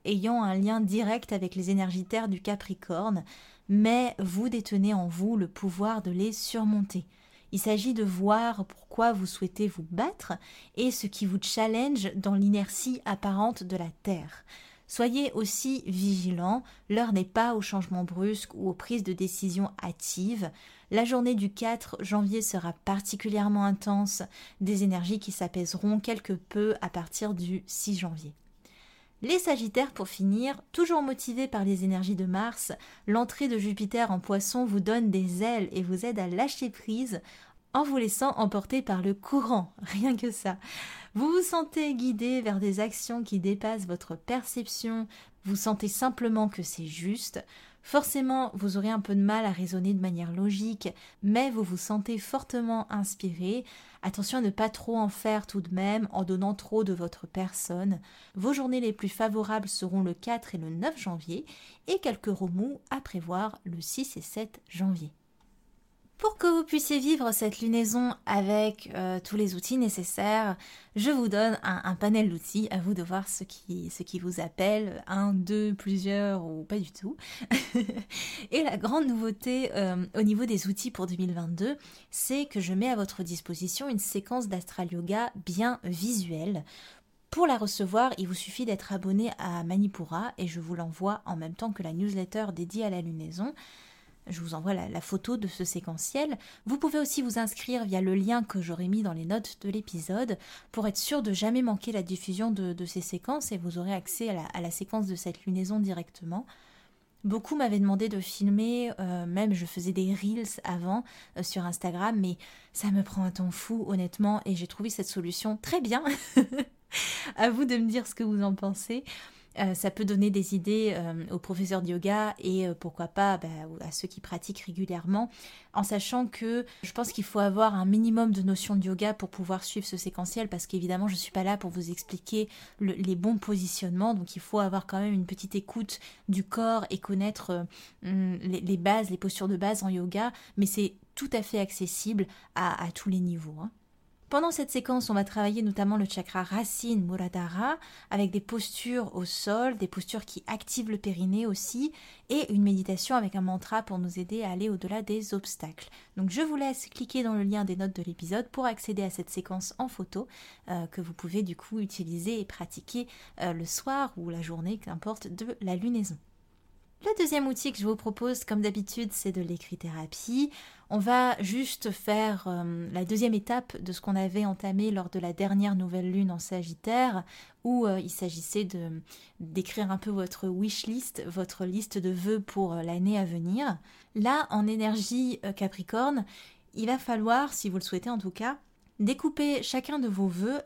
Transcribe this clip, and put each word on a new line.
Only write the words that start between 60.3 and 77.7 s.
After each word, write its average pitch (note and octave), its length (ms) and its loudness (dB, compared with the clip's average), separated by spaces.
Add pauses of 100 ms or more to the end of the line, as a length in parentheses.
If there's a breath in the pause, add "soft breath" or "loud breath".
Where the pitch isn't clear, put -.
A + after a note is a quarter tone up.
et F3 40 -4
le D#3+ 100 -6
neuf A#3+ 300 -2
janvier, E3+ 460 -6 (420 loud breath)
et F#4+ 120 2
quelques A3+ 260 -2 (120)
remous F#3+ 440 -2 (100)
à C4+ 80 -2
prévoir F#3 640 -6
le E3+ 160 -8
six - 380 -6
et D#3+ 40 -12
sept - 460 -10
janvier. F3 460 0 (1040)
Pour G#4+ 200 2
que F4 100 4
vous E4 180 6
puissiez D4 340 2
vivre C4+ 320 4
cette G#3+ 300 0
lunaison A#3 520 2 (120)
avec, G#3 680 2
euh, F#3 300 -2
tous G3+ 140 -4
les G3 180 2
outils A#3+ 220 -2
nécessaires, G#3 800 2 (400 loud breath)
je A3+ 140 4
vous B3 180 4
donne G#3+ 340 4
un, F#3 220 0
un F#3 100 0
panel G#3+ 340 6
d'outils, G3 420 -2
à F#3 80 0
vous F3+ 140 0
de F3+ 80 -2
voir F#3+ 280 -2
ce - 160 -6
qui, F3 440 -8
ce F3 140 -8
qui F3+ 160 -8
vous F3 220 -4
appelle, F#3+ 640 0
un, G3 260 2
deux, G#3 400 2
plusieurs G3 720 0
ou D#3+ 200 -6
pas G#3+ 120 -2
du F3+ 140 -4
tout. A3+ 240 -8 (680 loud breath)